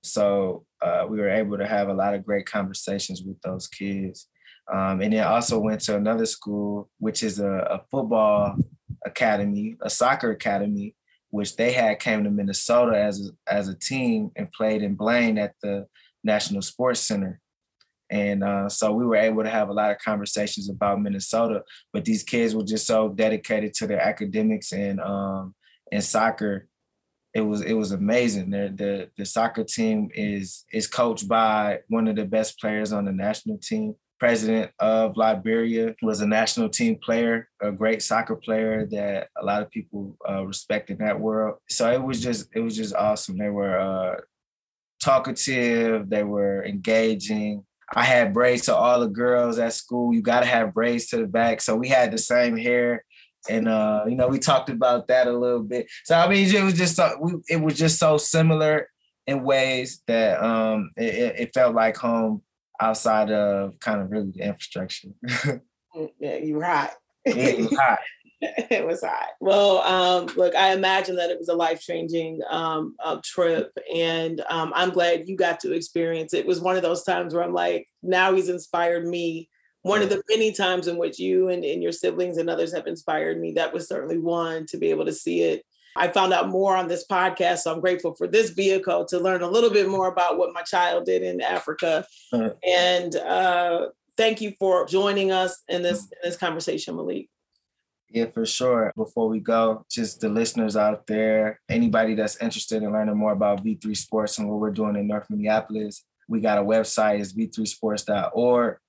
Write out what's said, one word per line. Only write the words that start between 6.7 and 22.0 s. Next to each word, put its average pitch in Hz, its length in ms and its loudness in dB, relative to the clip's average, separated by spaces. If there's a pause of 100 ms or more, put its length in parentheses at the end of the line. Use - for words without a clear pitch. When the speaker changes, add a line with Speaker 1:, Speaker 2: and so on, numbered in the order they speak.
Speaker 1:
which 107 240 -4
is 101 160 -4
a, 101 100 0
a 95 400 -2
football 107 680 2 (480)
academy, 104 760 -2
a 107 80 -6
soccer 123 400 0
academy, 101 640 -2 (380)
which 104 240 -4
they 120 160 0
had 113 280 2
came 107 240 0
to 104 60 0
Minnesota 104 680 2
as 101 280 -2
a, - 240 -8
as 101 160 0
a 95 80 -6
team 120 600 -2
and 101 160 -8
played 107 320 -2
in 101 100 -2
Blaine 113 460 2
at 101 240 -4
the 101 240 -6 (360)
National 104 380 0
Sports 123 380 -2
Center. 98 400 -2 (720)
And, 101 320 0
uh, 101 260 -2
so 107 240 0
we 117 100 0
were 113 120 2
able 110 280 4
to 110 60 -2
have 107 200 0
a 101 40 -6
lot 104 160 2
of 104 80 -2
conversations 104 720 -4
about 101 320 0
Minnesota, 104 640 -2 (280)
but 95 140 -6